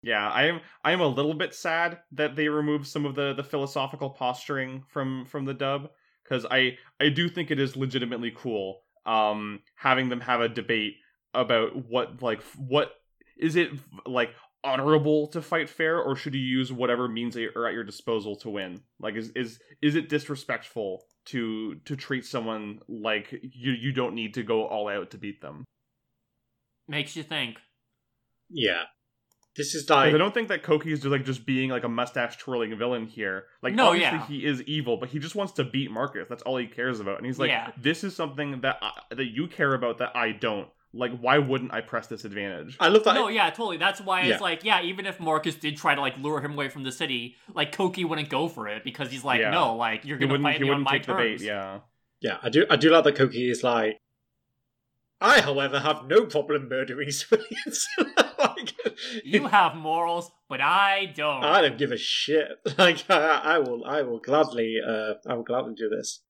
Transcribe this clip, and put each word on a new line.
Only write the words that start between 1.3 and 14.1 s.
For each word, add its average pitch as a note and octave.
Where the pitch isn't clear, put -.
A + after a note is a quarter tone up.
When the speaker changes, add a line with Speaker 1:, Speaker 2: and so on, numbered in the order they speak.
Speaker 1:
bit D#3
sad E3+
that D3
they D3+
removed D3+
some D3
of C#3
the, C#3
the C3+
philosophical C3+
posturing C3
from, C3
from C3+
the C#3
dub, C#3
'cause B2+
I, B2+
I C#3+
do D#3
think E3+
it D3
is C3+
legitimately B2
cool, G2
um, G#2+
having C3
them B2
have A#2+
a A#2
debate A2
about A#2
what, B2
like, A2+
f-, -
what, C3+
is D#3+
it, F3
like, B2